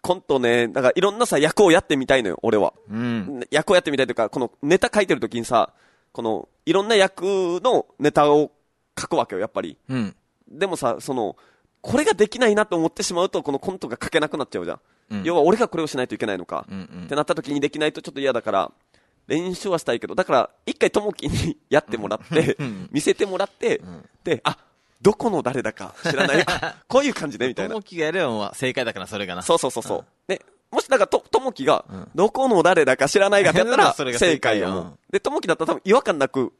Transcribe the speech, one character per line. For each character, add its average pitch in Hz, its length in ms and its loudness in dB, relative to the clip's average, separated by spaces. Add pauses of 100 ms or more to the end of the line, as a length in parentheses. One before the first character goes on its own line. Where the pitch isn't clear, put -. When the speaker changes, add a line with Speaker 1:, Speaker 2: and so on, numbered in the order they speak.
Speaker 1:
コ 180 140 0
ン 185 60 -14
ト 135 180 2
ね、 120 280 4
だ 123 140 -2
か 127 80 4
ら - 60 2
い 185 60 2
ろ 196 100 2
ん 208 80 -12
な 240 60 2
さ、 165 140 0
役 156 240 4
を 180 80 8
や 165 80 8
っ - 60 -2
て 156 100 0
み 131 120 -2
た 135 100 4
い 123 60 0
の 101 60 -2
よ、 82 120 -4
俺 110 160 2
は。 98 160 2 (160)
Speaker 2:
う 101 60 -10
ん。 117 460 -6 (100)
Speaker 1:
役 156 200 0
を 190 40 8
や 175 60 6
っ - 20 -20
て 156 80 -4
み 139 60 0
た 131 60 2
い 127 40 0
と 127 40 -8
い - 20 -4
う - 20 -4
か、 110 140 0
こ - 100 -6
の 120 120 -2 (100)
ネ 165 180 4
タ 240 140 0
書 208 80 2
い 196 60 0
て 175 60 2
る 131 80 0
時 120 180 -4
に 117 60 -6
さ、 113 280 2 (380)
こ - 100 -12
の、 110 260 -4 (180)
い 160 80 0
ろ 196 100 2
ん 208 40 -6
な 226 80 2
役 190 280 2 (400)
の 226 220 2 (140)
ネ 143 120 2
タ 147 200 4
を 147 200 4 (480)
書 - 80 -10
く - 80 -4
わ 120 100 0
け 101 100 -10
よ、 92 60 -4
や 110 60 -4
っ - 20 -12
ぱ 98 120 -6
り。 85 160 -12 (120)
Speaker 2:
う 131 60 -6
ん。 113 200 -6 (320)
Speaker 1:
で 160 200 -4
も 175 80 -4
さ、 120 240 -2
そ - 140 -8
の、 110 220 -4 (460)
こ - 160 -2
れ 302 80 2
が 427 80 4
で 208 160 4
き 226 100 -12
な 247 80 4
い 208 80 4
な 214 100 2
と 175 120 -2
思 160 100 0
っ - 40 0
て - 120 -8
し - 100 -4
ま 175 100 0
う 190 60 0
と、 165 140 -4
こ - 80 -4
の 139 80 -2
コ - 120 -6
ン 185 80 -10
ト - 80 -10
が 117 140 -8
書 - 80 -8
け 165 100 2
な 151 100 0
く - 80 -6
な 143 80 -4
っ - 40 -20
ち - 80 -8
ゃ - 20 -2
う 87 60 -6
じ 85 60 -6
ゃ - 40 -8
ん。 - 40 -20 (300)
Speaker 2:
う 107 80 -10
ん。 98 60 -6
Speaker 1:
要 170 120 0
は 160 60 6
俺 180 160 6
が 226 100 2
こ - 100 -8
れ 160 60 -2
を 156 40 -4
し 143 100 -8
な 127 60 -2
い 123 40 -4
と - 80 -8
い - 20 -18
け 123 80 -4
な 107 80 -2
い 95 40 -4
の 90 80 -10
か、 78 240 -8
Speaker 2:
う - 40 -14
ん 95 200 -12
う 180 80 -16
ん。 - 40 -14
Speaker 1:
っ - 20 -18
て 139 80 -6
な 147 80 -2
っ - 20 -2
た - 100 -2
時 147 180 -6
に 143 60 0
で 143 100 0
き 151 100 -8
な 151 80 0
い 151 60 -2
と 160 80 -12
ち - 80 -14
ょ - 20 -14
っ - 20 -20
と 139 80 -10
嫌 135 100 0
だ 117 100 -2
か 107 100 -4
ら、 95 200 0 (560)
練 175 280 -4
習 202 140 -8
は 175 100 0
し - 40 -8
た 127 100 -2
い 117 60 -4
け - 80 -10
ど、 - 80 -10
だ 185 80 0
か 170 100 0
ら 123 160 2 (160)
一 - 120 -6
回 190 140 2
と 220 100 0
も 208 100 -4
き - 160 -10
に - 300 -2 (120)
や 139 100 4
っ - 60 -2
て 120 120 -6
も 107 100 -6
ら 104 160 -4
っ - 40 -20
て、 143 320 0
Speaker 2:
う - 40 -6
ん。 98 280 -10
Speaker 1:
見 147 100 -2
せ - 140 0
て 233 100 -2
も 185 120 -8
ら 190 80 -2
っ - 40 -20
て、 - 300 -4
Speaker 2:
う - 40 -14
ん。 - 260 -20 (140)
Speaker 1:
で、 151 220 -2
「あ、 135 120 -2 (440)
ど 208 120 6
こ 240 160 -4
の 175 120 0
誰 123 200 -4
だ 107 120 -6
か 95 200 -16 (100)
知 160 120 -2
ら 190 100 -2
な 165 140 2
い」 175 40 2
<laughs> - 40 -
「あ、 165 280 -6 (120)
こ 247 120 2
う 277 40 2
い 285 60 0
う 214 40 -4
感 156 180 -8
じ - 60 -14
ね」 127 120 -2
み 113 60 -6
た 98 80 -6
い 92 40 -6
な。 - 40 -8
Speaker 2:
と - 80 -8
も - 20 -10
き 185 160 -16
が 160 80 -2
や 156 80 -2
れ 185 80 -2
ば 147 80 0
も 107 240 -4
う - 20 -20
正 131 180 -2
解 127 120 -4
だ 113 80 -4
か 98 80 -10
ら、 90 60 -10
そ 107 100 -10
れ 101 80 -4
が 90 100 -8
な。 90 60 -8
Speaker 1:
そ 165 140 2
う - 20 0
そ 156 100 -2
う 127 40 -2
そ 117 100 -6
う - 20 -12
そ 104 120 -6
う。 - 40 -6
Speaker 2:
う - 20 -8
ん。 - 40 -20 (220)
Speaker 1:
で、 - 140 -4 (300)
も 254 80 -2
し - 80 -6
な 262 80 2
ん 247 40 2
か 202 80 4
と、 - 120 -2
と - 220 -2
も 262 100 -4
き 139 140 -8
が、 135 240 2
Speaker 2:
う - 40 -14
ん。 95 220 -16
Speaker 1:
「ど 190 140 2
こ 262 180 -2
の 196 160 4
誰 170 220 4
だ 127 100 4
か 139 140 0
知 202 100 2
ら 196 100 4
な 202 100 4
い」 196 40 4
が 170 80 4
や 175 140 2
っ - 20 -4
た 247 80 0
ら - 160 6
Speaker 2:
<laughs> - 60 -6
そ 147 80 -6
れ 123 80 -4
が 120 60 -4
正 165 200 4
解 107 220 0
よ。 92 60 -2
Speaker 1:
正 95 40 -4
解 92 120 -6
よ。 87 140 -16 (140)
で、 196 80 0
と - 120 -4
も 302 100 -2
き - 80 -6
だ 165 60 2
っ - 20 -20
た 165 80 -2
ら - 80 0
多 - 20 0
分 - 80 -12
違 190 100 4
和 262 80 6
感 185 160 -2
な 135 120 0
く 127 300 -2